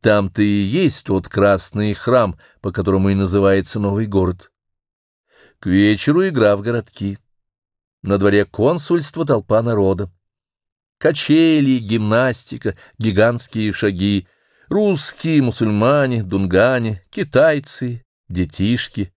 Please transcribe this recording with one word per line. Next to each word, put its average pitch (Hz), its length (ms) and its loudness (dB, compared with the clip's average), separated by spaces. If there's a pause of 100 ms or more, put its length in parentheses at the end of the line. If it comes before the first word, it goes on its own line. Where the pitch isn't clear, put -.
Там-то 104 400 2
и 104 40 4
есть 104 600 0
тот 95 240 -2
красный 101 640 0
храм, 113 440 0 (240)
по 98 100 -6
которому 95 380 0
и 98 60 2
называется 98 640 0
новый 101 280 -2
город. 92 440 -2 (1080)
К - 80 -8
вечеру 107 600 2
игра 110 280 4
в 101 60 -8
городки. 104 560 -6 (840)
На 98 160 0
дворе 101 280 4
консульства 156 800 -2
толпа 113 360 0
народа. 101 500 -2 (880)
Качели, 151 760 2
гимнастика, 113 1000 -2 (220)
гигантские 110 760 0
шаги, 98 540 -2 (400)
русские, 165 760 0
мусульмане, 120 840 0
дунгане, 98 840 0
китайцы, 139 920 -2 (260)
детишки. 95 880 -4